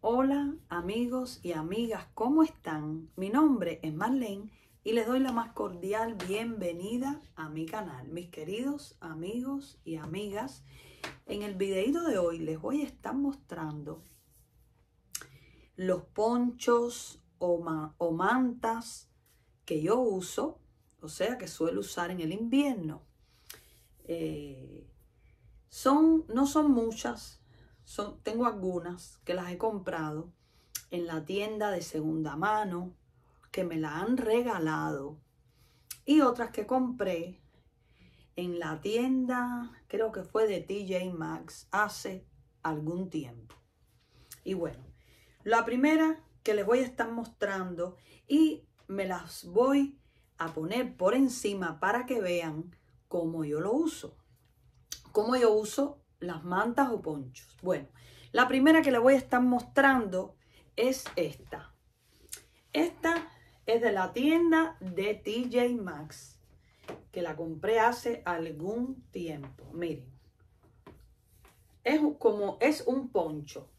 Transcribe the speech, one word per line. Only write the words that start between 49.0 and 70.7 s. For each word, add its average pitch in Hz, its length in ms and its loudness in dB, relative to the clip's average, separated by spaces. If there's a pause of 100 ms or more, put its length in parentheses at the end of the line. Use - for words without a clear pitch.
las 180 380 -8
voy 269 540 4 (380)
a 165 160 -4
poner 208 420 -4
por 196 200 4
encima 202 640 0
para 226 260 2
que 247 160 -2
vean 170 540 -2 (320)
cómo 165 380 -2
yo 151 160 -2
lo 202 120 0
uso, 311 420 -2 (960)
cómo 226 240 2
yo 240 160 6
uso 214 520 0 (160)
las 165 240 -8
mantas 233 480 2
o 185 100 -4
ponchos. 143 600 -10
Bueno, - 260 -2 (460)
la 247 160 6
primera 285 320 8
que 277 100 4
les 240 80 4
voy 262 140 10
a 269 40 8
estar 247 240 2
mostrando 247 920 4 (400)
es 254 300 2 (100)
esta. - 580 -6 (1000)
Esta 330 560 0 (360)
es 226 160 4
de 220 120 4
la 190 180 0
tienda 320 720 4
de 190 320 -2
T 226 320 -4
J 247 360 2
Maxx, 156 560 -12 (760)
que 180 80 -4
la 156 160 -6
compré 165 420 0
hace 233 460 2
algún 175 760 -4 (100)
tiempo. 151 600 -10
Miren, 160 400 -8 (1700)